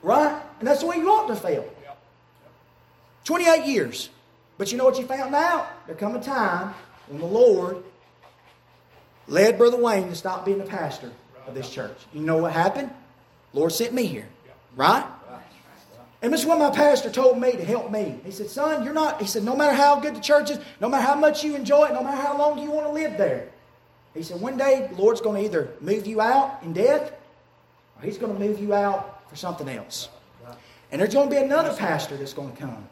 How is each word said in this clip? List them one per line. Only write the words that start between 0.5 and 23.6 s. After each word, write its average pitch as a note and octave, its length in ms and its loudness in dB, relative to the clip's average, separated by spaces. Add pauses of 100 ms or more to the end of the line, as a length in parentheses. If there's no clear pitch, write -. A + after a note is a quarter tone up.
And A3 100 -6
that's C#4+ 120 4
the E4+ 80 -4
way E4+ 100 -2
you E4 140 0
ought A4 160 4
to A3+ 80 -4
feel. E3 300 -4 (1600)
Twenty-eight E4 440 4
years. F#3 420 -4 (480)
But G3 140 -6
you B3 80 -4
know C4 60 2
what B3+ 120 6
you B3+ 80 -6
found C4+ 300 -4
out? E4 320 2 (180)
There D#3+ 100 -12
come G#3+ 200 -4
a A#3 80 -6
time G3 500 -2 (340)
when C#3+ 120 -14
the E3+ 80 -6
Lord F#3 560 4 (1400)
led G3 320 4
Brother A#3+ 180 6
Wayne G#3 320 0
to E3+ 60 -8
stop F#3 280 -8
being G3 140 -2
the G3 80 -8
pastor D3 460 -10 (340)
of B2+ 80 -16
this C3 160 -12
church. A2+ 280 -12 (160)
You D3+ 80 -10
know D#3+ 160 0
what E3 140 0
happened? C4+ 380 0 (640)
Lord D#3 180 0
sent A#3 220 -2
me B3 140 0
here. A2 200 -8 (480)
Right? F#3+ 300 4 (1160)
And A#3+ 80 0
this D#4+ 100 0
is - 40 -2
what D#4+ 140 4
my C#4+ 100 4
pastor D4 400 4
told B3+ 300 4
me B3+ 140 2
to F3+ 120 -4
help G#3 240 -2
me. F#3+ 340 -4
He F#3 60 -14
said, G3+ 180 -12
"Son, C#4+ 360 -2
you're C#4+ 100 -6
not," D#4 260 0
he G#3 60 -4
said, G3+ 180 -4
"no B3 120 -2
matter C#4+ 180 4
how C#4+ 220 6
good D4 200 -4
the - 40 -12
church D4 320 2
is, - 80 -6 (200)
no G#3 80 -2
matter B3+ 160 0
how C#4 120 4
much D4+ 280 2
you D4 120 -4
enjoy C#4+ 300 4
it, B3+ 80 -2
no B3+ 100 -4
matter C#4 180 -4
how D4 160 -2
long D4 220 2
you D4 100 -8
wanna D4+ 220 -2
live D4+ 260 -4
there." F3 300 -2 (680)